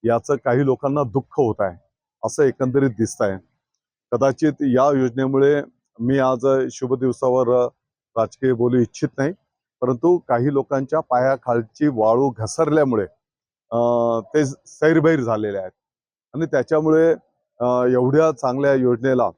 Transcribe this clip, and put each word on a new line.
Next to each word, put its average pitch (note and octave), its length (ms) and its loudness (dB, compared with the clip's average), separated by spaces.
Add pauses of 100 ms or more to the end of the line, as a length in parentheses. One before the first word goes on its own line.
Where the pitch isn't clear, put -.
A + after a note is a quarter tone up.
याचं A#2 280 0
काही B2+ 280 0
लोकांना C#3 380 0
दुःख B2+ 300 -6
होत A#2+ 260 0
आहे, F2+ 200 -4 (460)
असं A#2 180 -2
एकंदरीत C3 480 0
दिसतंय. G#2+ 480 -4 (760)
कदाचित C3+ 480 0
या C3+ 380 2
योजनेमुळे C3+ 640 0 (380)
मी C3 180 0
आज C3 280 0 (260)
शुभ B2+ 260 -4
दिवसावर B2+ 500 0 (680)
राजकीय A2+ 360 -2
बोलू B2 280 0
इच्छित A#2+ 280 -4 (100)
नाही, C#3+ 140 -2 (480)
परंतु C3 380 0
काही C3 340 -2
लोकांच्या C#3 480 -2
पायाखालची B2+ 880 -2
वाळू A#2+ 420 2
घसरल्यामुळे, C3 760 0 (640)
अ, A#2 80 -2 (560)
ते D3+ 120 2
सैरभैर D#3 760 0
झालेले G#2+ 380 -4
आहेत F#2 120 -10 (640)
आणि D#3 120 -4
त्याच्यामुळे, D#3+ 680 2 (460)
अ, B2 260 0
एवढ्या C3 460 2
चांगल्या C#3 420 0
योजनेला B2 520 0 (120)